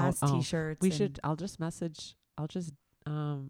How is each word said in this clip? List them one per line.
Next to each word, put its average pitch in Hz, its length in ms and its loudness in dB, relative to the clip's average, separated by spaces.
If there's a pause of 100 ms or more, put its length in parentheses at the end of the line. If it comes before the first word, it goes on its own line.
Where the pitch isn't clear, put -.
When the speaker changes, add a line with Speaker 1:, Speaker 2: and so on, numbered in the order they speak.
Speaker 1:
ass 135 160 2
Speaker 2:
oh. 139 160 4
Speaker 1:
t-shirts 156 420 0
Speaker 2:
We 190 80 6
Speaker 1:
and 165 80 0
Speaker 2:
should, 139 260 0
I'll 156 120 2
just 175 240 -8
message, 165 560 -6 (220)
I'll 151 100 -2
just, 170 260 -4 (320)
um, 147 440 -2